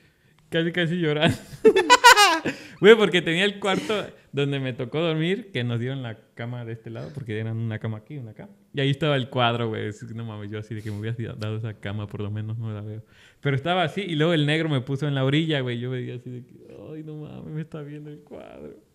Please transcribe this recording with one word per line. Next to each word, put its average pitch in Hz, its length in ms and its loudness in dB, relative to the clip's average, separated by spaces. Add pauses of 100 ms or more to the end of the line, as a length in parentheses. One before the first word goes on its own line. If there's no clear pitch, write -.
(480)
casi, 165 240 0
casi 175 240 0
llorando. 156 460 2
<laughs> - 40 -20 (1300)
Güey, 214 160 12
porque 180 260 4
tenía 170 220 2
el 196 140 0
cuarto 196 480 0 (240)
donde 139 300 -2
me 131 120 -4
tocó 127 280 -6
dormir, 170 520 0
que 123 120 -2
nos 117 160 -2
dieron 135 240 -6
la 110 120 -10 (200)
cama 120 280 -10
de 113 100 -8
este 117 160 -14
lado, 123 220 -10
porque 117 280 -8
eran 113 160 -4
una 113 240 -4
cama 110 180 -6
aquí 151 160 -16
y 147 40 -10
una 113 120 -12
acá. 202 180 -18 (240)
Y 143 80 -2
ahí 139 100 2
estaba 143 260 2
el 120 140 -2
cuadro, 117 400 2
güey. 107 180 -4
Es-, 107 160 -12 (100)
no 117 100 -10
mames, 104 240 -10
yo 107 120 -8
así 107 160 -10
de 107 60 -10
que 107 100 -8
me 101 80 -8
hubiera 110 340 -6
dado 107 220 -6
esa 110 180 -6
cama, 104 320 -8
por 101 140 -10
lo 104 100 -6
menos 107 260 -6
no 110 160 -6
la 104 100 -8
veo. 107 200 -12 (380)
Pero 139 160 0
estaba 175 260 0
así, 170 200 -2
y 175 120 -4
luego 156 180 4
el 151 140 4
negro 160 220 2
me 139 120 0
puso 139 280 -2
en 143 80 0
la 131 80 2
orilla, 151 360 2
güey. 120 200 -4
Yo 123 100 -6
veía 123 240 -6
así 123 160 -12
de 123 160 -12
que, - 80 -20 (400)
"Ay, 156 80 -12
no 151 140 -12
mames, 151 360 -12
me 156 100 -4
está 160 200 -12
viendo 147 280 -14
el 147 100 -16
cuadro". 65 560 -16 (180)